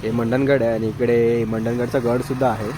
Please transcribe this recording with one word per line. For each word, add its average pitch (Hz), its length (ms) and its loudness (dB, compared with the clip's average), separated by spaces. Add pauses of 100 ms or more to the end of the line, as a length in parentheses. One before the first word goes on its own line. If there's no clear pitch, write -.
हे 110 80 -2
मंडणगड 127 500 2
आहे 117 120 2
आणि 110 140 -2
इकडे 117 560 2
मंडणगडचा 117 560 -2
गडसुद्धा 127 500 0
आहे. 107 280 -4